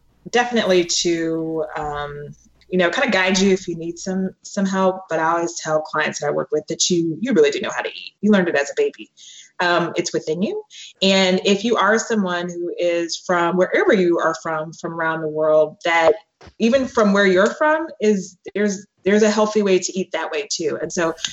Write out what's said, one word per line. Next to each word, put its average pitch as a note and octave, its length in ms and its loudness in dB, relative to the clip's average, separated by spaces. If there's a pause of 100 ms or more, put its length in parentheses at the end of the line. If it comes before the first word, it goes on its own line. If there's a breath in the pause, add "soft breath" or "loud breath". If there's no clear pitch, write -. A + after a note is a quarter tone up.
(300)
definitely G#3+ 540 2
to, D#3+ 800 -2 (120)
um, D3 580 -8 (360)
you F#3 60 -2
know, F3 140 2
kind C4+ 160 0
of A#3 60 0
guide F#3+ 260 2
you G3 140 4
if F#3+ 140 0
you E3+ 100 -6
need E3+ 220 -8
some, F#3+ 440 -4
some G3 240 -4
help. F#3+ 420 -2
But D#3+ 100 -2
I D#3+ 120 0
always E3+ 280 -2
tell D#3 220 -2
clients D3+ 400 -4
that D3 60 -4
I D3+ 40 0
work D3+ 220 -4
with D3+ 140 -2
that - 240 -2
you, E3 300 0
you B3+ 120 -2
really D3 180 4
do - 100 -4
know A2 140 -6
how B2 60 -6
to - 80 -6
eat. - 320 -16
You G#3 100 2
learned F#3 180 4
it D3 80 0
as C#3 120 0
a - 80 -10
baby. C#3+ 340 -2 (500 loud breath)
Um, E3+ 360 0
it's E3+ 160 -4
within D#3+ 300 -4
you. G#4 200 -2 (380 loud breath)
And F#3+ 440 4
if G3+ 200 2
you A#3 120 0
are G3+ 220 2
someone F3+ 500 -2
who F3 300 -6
is E3+ 380 -2
from E3+ 400 0
wherever C4+ 380 2
you F3 240 2
are D#3+ 240 0
from, D#3+ 320 -6
from E3 180 -10
around D#3+ 300 -4
the D#3 60 -4
world, D#3 560 2
that E3 300 4 (440)
even B3+ 280 2
from G#3 280 2
where G3+ 120 4
you're F#3+ 280 4
from D#4 340 2 (120)
is, G#3 360 0 (180)
there's, G3 320 -2 (160)
there's G#3 200 4
a G#3 80 6
healthy G#3+ 320 2
way F#3+ 160 4
to F#3 200 -6
eat F#3 140 -6
that D#3+ 180 -4
way D3 220 -4
too. D#3+ 280 -4
And D#3 120 -8
so E3 220 -2 (180 loud breath)